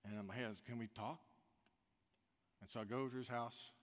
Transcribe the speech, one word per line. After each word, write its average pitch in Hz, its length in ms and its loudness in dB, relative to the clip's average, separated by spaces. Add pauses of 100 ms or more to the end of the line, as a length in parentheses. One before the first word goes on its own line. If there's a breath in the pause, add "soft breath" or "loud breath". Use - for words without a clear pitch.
And 104 140 -2
I'm 104 80 -2
like, 95 120 -2
"Hey, 123 80 4 (200)
can 120 120 -2
we 113 100 0
talk?" 113 320 -2 (1400)
And 98 80 -14
so 117 120 0
I 110 40 2
go 113 140 2
over 135 120 4
to 123 60 -2
his 123 120 0
house 117 420 0 (120)